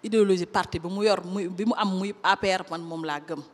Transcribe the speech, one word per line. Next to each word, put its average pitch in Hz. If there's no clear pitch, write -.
Idéologie 202
parti -
bi 170
mu 202
yor, 196
muy, 180
bi 185
mu 233
am, 190
muy 196
A 190
P 196
R, 180
man 170
moom 165
laa 147
gëm. 151